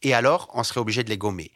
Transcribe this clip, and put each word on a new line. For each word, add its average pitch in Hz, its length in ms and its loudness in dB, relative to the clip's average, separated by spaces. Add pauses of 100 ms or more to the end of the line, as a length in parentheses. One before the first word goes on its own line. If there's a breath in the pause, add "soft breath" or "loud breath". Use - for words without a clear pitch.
Et 135 100 4
alors, 131 400 2
on 120 100 -2
serait - 160 -4
obligé 113 240 -2
de 110 60 -6
les 107 80 -4
gommer. 95 380 -4